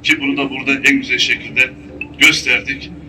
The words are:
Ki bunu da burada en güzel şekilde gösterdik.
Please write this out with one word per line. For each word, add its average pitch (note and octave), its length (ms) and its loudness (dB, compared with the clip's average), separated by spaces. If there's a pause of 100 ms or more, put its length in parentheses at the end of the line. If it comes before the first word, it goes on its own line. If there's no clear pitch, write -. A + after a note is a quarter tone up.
Ki D#3 180 2
bunu C#3 160 0
da C#3 120 0
burada C3 220 -4 (180)
en C3+ 80 4
güzel B2+ 200 -2
şekilde A#2+ 520 0 (500)
gösterdik. C3+ 720 2 (180)